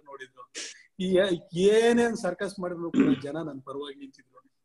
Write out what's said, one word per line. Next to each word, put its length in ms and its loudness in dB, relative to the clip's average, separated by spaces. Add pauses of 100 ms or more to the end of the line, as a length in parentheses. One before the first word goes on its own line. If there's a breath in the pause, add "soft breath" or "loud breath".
ನೋಡಿದ್ರು. 460 -20 (480 loud breath)
ಈ 160 0
ಏ-, 540 2
ಏನೇನ್ 460 4
ಸರ್ಕಸ್ 440 -6
ಮಾಡಿದ್ರು 300 -8
ಕೂಡ 320 4
ಜನ 140 -8
ನನ್ 260 -8
ಪರವಾಗಿ 360 -12
ನಿಂತಿದ್ರು. 520 -20 (140)